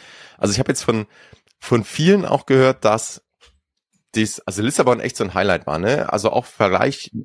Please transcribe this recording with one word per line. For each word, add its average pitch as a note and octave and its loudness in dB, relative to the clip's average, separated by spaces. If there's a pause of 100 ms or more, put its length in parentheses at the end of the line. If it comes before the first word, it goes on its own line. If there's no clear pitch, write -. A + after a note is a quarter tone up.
(360)
also G2+ 0
ich F#2+ -2
hab - -2
jetzt C3 -4
von, A2 -2 (520)
von A#2 0
vielen F3+ 2
auch - -2
gehört, C3 2
dass A2 0 (960)
dies, A2 -2
also G2+ -8
Lissabon B2 2
echt - -6
so A2+ -4
ein F2+ -6
Highlight F#2 0
war, D#2 -4
ne? A2 -2
Also G2+ 0
auch - -2
im - -20
Vergleich G#2 0 (140)